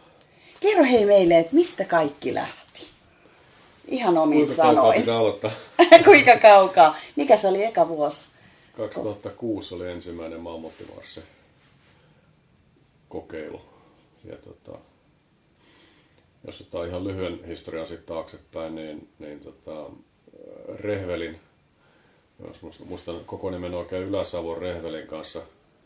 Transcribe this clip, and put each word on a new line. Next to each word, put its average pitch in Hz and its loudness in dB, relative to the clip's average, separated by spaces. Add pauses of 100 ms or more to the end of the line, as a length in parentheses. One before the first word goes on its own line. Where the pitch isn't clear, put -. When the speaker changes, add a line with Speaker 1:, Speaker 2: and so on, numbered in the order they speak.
(600)
Speaker 1:
kerro 381 2
hei 247 2
meille, 180 6
että 165 -2
mistä - 0
kaikki 147 -4
lähti? - -12 (960)
Ihan 220 -2
omin 151 2
Speaker 2:
Kuinka - -4
kaukaa 156 4
Speaker 1:
sanoin. 117 4
Speaker 2:
pitää 117 -2
aloittaa? 107 -2 (280)
Speaker 1:
<laughs> 339 10
Kuinka 269 8
kaukaa? 185 8 (200)
Mikä 208 2
se 208 -2
oli 196 -2
eka 190 0
vuosi? 147 -6 (500)
Speaker 2:
Kaksituhatta 107 -10
kuusi 98 -10
oli 90 -12
ensimmäinen 85 -16
mammuttimarssi 82 -18 (1900)
kokeilu. 80 -16 (640)
Ja 50 -20
tota, - -20 (1700)
jos - -20
ottaa 87 -12
ihan 90 -10
lyhyen 92 -10
historian 82 -14
sit 82 -20
taaksepäin, 80 -14
niin, 78 -16 (100)
niin 73 -18
tota, 78 -20 (840)
Rehvelin, 90 -8 (1080)
jos - -20
musta, - -20
muistan 87 -16
koko 98 -12
nimen 90 -10
oikein, 90 -10
Ylä-Savon 87 -8
Rehvelin 82 -12
kanssa – 78 -16 (440)